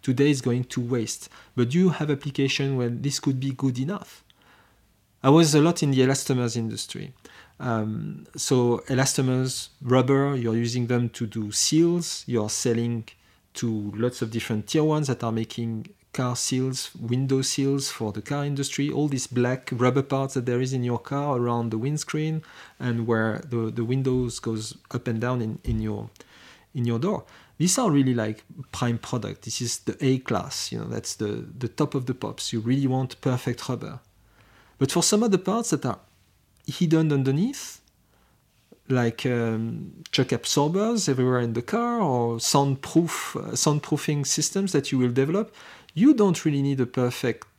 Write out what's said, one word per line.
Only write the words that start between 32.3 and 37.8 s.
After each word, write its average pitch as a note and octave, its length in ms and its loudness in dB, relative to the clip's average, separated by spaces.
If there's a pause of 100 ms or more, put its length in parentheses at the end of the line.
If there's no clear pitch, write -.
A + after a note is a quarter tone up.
You A#2 80 -2
really C3+ 260 2
want B2+ 340 -2
perfect B2 460 -2
rubber. B2 320 -8 (800)
But C3+ 120 2
for E3+ 120 2
some G#3 180 4
of A#3 100 2
the F#3 60 4
parts G#3 340 -2
that C#3 140 -2
are A2+ 140 -4 (680)
hidden D#3+ 460 2
underneath, C#3+ 680 0 (1080)